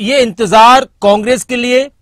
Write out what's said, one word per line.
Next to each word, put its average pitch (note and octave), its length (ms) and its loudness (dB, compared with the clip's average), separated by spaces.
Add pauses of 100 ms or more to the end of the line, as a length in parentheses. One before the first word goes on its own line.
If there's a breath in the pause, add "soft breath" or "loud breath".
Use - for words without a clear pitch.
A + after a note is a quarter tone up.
ये B3+ 200 -2
इंतजार A3+ 640 2 (180)
कांग्रेस G#3 420 -2
के B3+ 120 -8
लिए B3 340 -2 (120)